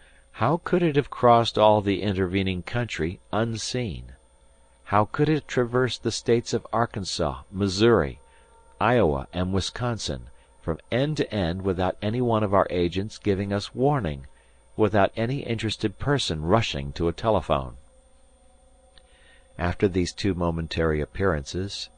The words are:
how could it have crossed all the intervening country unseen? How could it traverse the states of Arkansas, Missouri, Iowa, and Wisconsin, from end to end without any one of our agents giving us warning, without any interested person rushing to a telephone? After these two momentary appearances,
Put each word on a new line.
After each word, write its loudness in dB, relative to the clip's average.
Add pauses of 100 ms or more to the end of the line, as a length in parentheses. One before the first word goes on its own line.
(340)
how 0
could 0
it 2
have 0
crossed 4
all 6
the 0
intervening 0
country -4 (100)
unseen? -4 (720)
How 2
could -2
it 0
traverse 0
the -4
states 0
of -2
Arkansas, -2
Missouri, 4 (600)
Iowa, 2
and -2
Wisconsin, -4 (380)
from -4 (120)
end 0
to -4
end -2
without 0
any -2
one 2
of 0
our 6
agents -2
giving -2
us -4
warning, -2 (480)
without 4
any -2
interested -4
person -2
rushing 0
to 0
a 0
telephone? 0 (1800)
After 0
these 0
two -2
momentary -2
appearances, -4